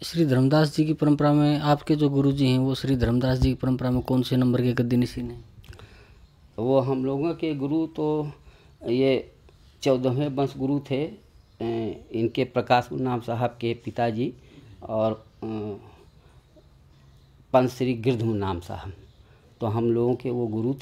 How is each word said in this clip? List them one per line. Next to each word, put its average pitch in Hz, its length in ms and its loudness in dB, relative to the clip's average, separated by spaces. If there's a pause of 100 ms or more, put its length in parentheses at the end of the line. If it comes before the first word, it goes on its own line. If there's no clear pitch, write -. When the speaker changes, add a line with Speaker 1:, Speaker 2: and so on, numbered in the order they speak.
Speaker 1:
श्री 165 220 0
धर्मदास 139 500 4
जी 156 100 2
की 156 80 0
परंपरा 147 400 4
में, 147 260 4
आपके 147 360 2
जो 147 140 2
गुरु 139 220 2
जी 139 160 2
हैं 127 120 4
वो 131 160 0
श्री 135 200 -2
धर्मदास 123 420 2
जी 131 120 4
की 127 60 0
परंपरा 127 360 -2
में 127 100 0
कौन 127 220 0
से 131 120 -2
नंबर 123 260 2
के 123 120 2
गद्दी 120 220 0
नसीन 120 360 -2
हैं? 120 140 -16 (1120)
Speaker 2:
वो 131 220 2
हम 131 260 0
लोगों 139 280 -2
के 156 220 -4
गुरु 147 320 -2
तो 151 440 -4 (560)
ये 131 440 2 (520)
चौदहवें 131 460 2
वंश 135 280 -2
गुरु 135 220 -2 (120)
थे, 156 380 -6 (320)
ए, 113 400 -4 (100)
इनके 117 320 -2
प्रकाश 123 480 0
नाम 127 300 -4
साहब 117 280 -2
के 117 240 -4
पिताजी 117 600 -4 (500)
और, 110 420 -2 (180)
अ, - 20 -6 (2000)
पंत 127 160 6
श्री 127 240 -2
गिरधम 113 340 0
नाम 98 320 -2
साहब, 92 340 -12 (680)
तो 120 60 -2
हम 117 240 0
लोगों 120 240 2
के 127 140 -6
वो 120 180 -4
गुरु 113 340 -2